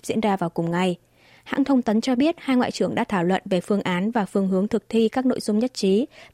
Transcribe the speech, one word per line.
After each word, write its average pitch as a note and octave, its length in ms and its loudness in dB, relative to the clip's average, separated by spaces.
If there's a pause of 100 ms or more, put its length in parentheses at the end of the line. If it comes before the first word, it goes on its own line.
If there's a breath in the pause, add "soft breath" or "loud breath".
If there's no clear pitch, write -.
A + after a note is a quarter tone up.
diễn - 180 -2
ra G3+ 160 0
vào E3+ 120 -4
cùng E3+ 220 -4
ngày. F3+ 240 0 (480 soft breath)
Hãng - 200 -2
thông C4 180 2
tấn A3 200 0
cho B3+ 140 -2
biết D4 240 2
hai C4 180 0
ngoại - 140 0
trưởng - 240 -2
đã A#3 80 -2
thảo F#3 200 -2
luận F#3 220 0
về F#3 160 0
phương G3+ 200 -2
án F#3 300 -2
và G#3 140 0
phương G3 220 0
hướng F#3+ 200 2
thực - 220 -4
thi A3+ 200 2
các B3+ 160 -2
nội B3 140 0
dung G#3+ 200 0
nhất B3+ 140 -2
trí G3+ 340 2 (260 loud breath)